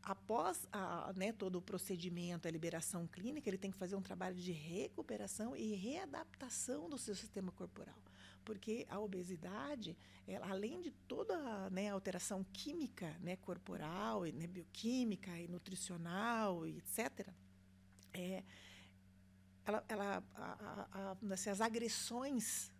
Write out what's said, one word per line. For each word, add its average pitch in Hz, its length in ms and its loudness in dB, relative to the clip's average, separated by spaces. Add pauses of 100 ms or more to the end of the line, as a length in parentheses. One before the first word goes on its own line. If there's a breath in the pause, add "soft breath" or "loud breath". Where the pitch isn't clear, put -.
Após 247 680 4
a, 180 440 0
né, 196 180 4
todo 190 220 2
o 175 60 2
procedimento, 175 840 0
a 165 40 4
liberação 165 560 0
clínica, 247 420 0
ele 190 80 2
tem 196 140 0
que 190 60 -6
fazer 190 180 0
um 196 80 2
trabalho 185 320 -2
de 180 160 -2
recuperação 202 1040 -2
e 220 180 2
readaptação 277 1120 -2
do 294 100 -2
seu 208 180 0
sistema 190 360 -2
corporal. - 460 -8 (460 loud breath)
Porque 220 440 0
a 196 120 0
obesidade, 190 1000 -2 (300 loud breath)
ela, 190 240 -2
além 220 280 0
de 339 120 -2 (160)
toda, 269 640 2
né, 196 180 4
a 202 40 2
alteração 190 500 2 (100)
química, 262 680 -2
né, 180 180 0
corporal, 180 920 0
e, 151 40 0
né, 160 140 -2
bioquímica 190 920 2
e 170 80 -6
nutricional, 180 1200 2
e 156 100 -2
et 170 100 -8
cetera, - 480 0 (800)
é, 185 300 0 (1200 loud breath)
ela, 208 240 4
ela, 202 340 2 (120)
a, - 80 -6
a, 196 720 -4
a, 196 200 0
assim, 185 160 2
as 196 120 2
agressões 233 1200 2